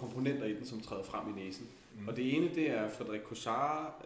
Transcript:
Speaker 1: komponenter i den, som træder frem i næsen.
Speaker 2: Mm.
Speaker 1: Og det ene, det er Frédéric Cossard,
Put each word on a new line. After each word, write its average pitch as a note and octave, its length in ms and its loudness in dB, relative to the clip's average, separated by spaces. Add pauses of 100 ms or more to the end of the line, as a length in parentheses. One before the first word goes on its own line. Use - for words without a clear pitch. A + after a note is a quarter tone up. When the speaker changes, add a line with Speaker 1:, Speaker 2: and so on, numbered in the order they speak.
Speaker 1:
komponenter B2+ 440 2
i G#2+ 100 2
den, B2 120 -6
som A2+ 140 -6
træder G2 220 -4
frem G2+ 260 -4 (100)
i F#2+ 60 -6
næsen. F#2+ 240 -8 (320)
Speaker 2:
Mm. G2+ 80 -4
Speaker 1:
Og B2 80 -2
det C3 200 4
ene, E3+ 180 6
det D#3 160 4
er A2 180 2
Frédéric G#2+ 360 -4
Cossard, C#3+ 800 0